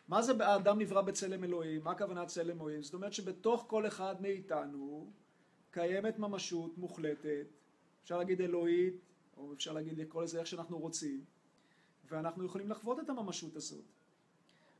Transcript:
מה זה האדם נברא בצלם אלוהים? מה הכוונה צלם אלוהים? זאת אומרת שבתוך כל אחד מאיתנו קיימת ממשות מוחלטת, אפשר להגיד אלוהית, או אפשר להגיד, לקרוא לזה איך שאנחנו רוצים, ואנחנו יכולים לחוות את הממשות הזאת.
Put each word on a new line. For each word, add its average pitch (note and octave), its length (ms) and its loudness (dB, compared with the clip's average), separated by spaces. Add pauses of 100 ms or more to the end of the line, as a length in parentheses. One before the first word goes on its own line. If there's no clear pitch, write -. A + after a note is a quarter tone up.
מה G3 140 6
זה B3+ 100 6 (140)
האדם G3+ 320 8
נברא G3 240 4
בצלם F#3+ 420 -2
אלוהים? D#3+ 400 0
מה E3 60 0
הכוונה F3+ 360 -2
צלם E3+ 340 -2
אלוהים? D3+ 220 -6
זאת C#3+ 120 -10
אומרת G3+ 180 -6
שבתוך A3 560 2
כל G#3+ 180 2
אחד F#3+ 360 -4
מאיתנו D3+ 880 -4 (600)
קיימת G3 480 0
ממשות F3+ 600 -2
מוחלטת, D3+ 680 -4 (560)
אפשר F3 160 -2
להגיד F3+ 220 2
אלוהית, F3 540 4 (420)
או C#3+ 160 -12
אפשר D#3 200 -6
להגיד, D#3 260 -4
לקרוא D#3+ 240 -4
לזה E3 160 -4
איך E3 80 -2
שאנחנו E3+ 320 -6
רוצים, D3+ 460 -4 (840)
ואנחנו E3 360 -4
יכולים G3 260 -4
לחוות A3+ 300 -4
את D#4 80 -6
הממשות F#3+ 480 -6
הזאת. D3 280 -10 (960)